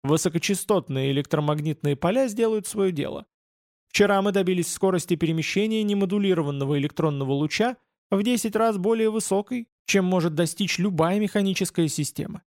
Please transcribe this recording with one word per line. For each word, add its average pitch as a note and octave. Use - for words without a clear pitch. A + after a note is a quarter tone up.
Высокочастотные D#3
электромагнитные D3
поля A#3+
сделают A3
своё G3
дело. -
Вчера G3+
мы G3+
добились F#3
скорости F#3
перемещения G3
немодулированного F3+
электронного C#3
луча D#3
в G3+
десять A#3
раз A3
более A3
высокой, G#3+
чем G3
может F3
достичь E3+
любая F3+
механическая G3
система. -